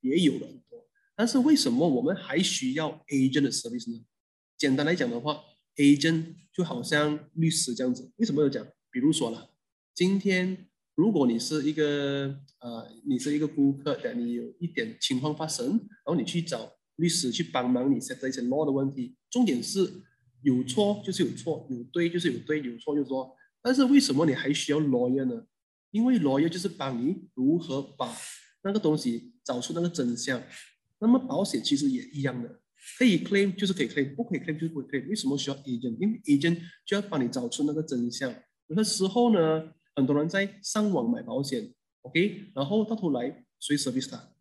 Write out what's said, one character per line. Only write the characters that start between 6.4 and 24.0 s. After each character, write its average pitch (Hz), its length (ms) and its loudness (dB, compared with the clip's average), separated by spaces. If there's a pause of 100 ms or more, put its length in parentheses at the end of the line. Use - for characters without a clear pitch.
就 185 120 -2
好 131 180 -6
像 151 360 0 (160)
律 165 140 2
师 156 240 -2
这 123 120 -4
样 123 100 0
子。 - 220 -16
为 226 100 2
什 147 80 -2
么 147 80 4
要 143 60 4
讲？ 127 180 -4 (240)
比 127 80 -6
如 143 140 4
说 123 180 0
啦， 113 160 -12 (480)
今 190 240 2
天 185 480 0 (300)
如 190 160 4
果 147 140 4
你 117 120 2
是 151 240 -2
一 147 100 0
个， 139 640 -2 (220)
呃， 117 280 -12 (200)
你 131 120 0
是 135 160 -2
一 151 40 0
个 151 80 0
顾 139 280 4
客， 139 280 -4
但 120 160 -4
你 120 160 -4
有 120 80 -6 (160)
一 175 80 -6
点 113 340 -6
情 127 200 0
况 151 140 -2
发 156 120 -6
生， 131 220 -4
然 - 380 -4
后 165 100 0
你 120 80 0
去 170 180 -2
找 117 300 -8 (240)
律 170 120 2
师 131 220 0
去 117 120 -2
帮 123 280 -2
忙 127 200 2
你 120 100 2
settle 131 280 -8
一 135 40 -6
些 131 100 -6
law 139 240 0
的 139 60 0
问 139 180 0
题。 127 260 -10 (140)
重 247 140 2
点 135 180 0
是 190 260 0 (540)
有 127 220 4
错 202 400 0
就 190 80 -4
是 175 120 2
有 120 120 -2
错， - 340 -6
有 120 140 -8
对 170 260 -2
就 175 80 -2
是 165 140 0
有 120 80 -4
对， 151 200 -4
有 120 160 -8
错 143 180 -6
就 147 80 2
是 131 60 -4
错。 131 260 -6 (280)
但 254 120 2
是 269 100 6
为 269 160 8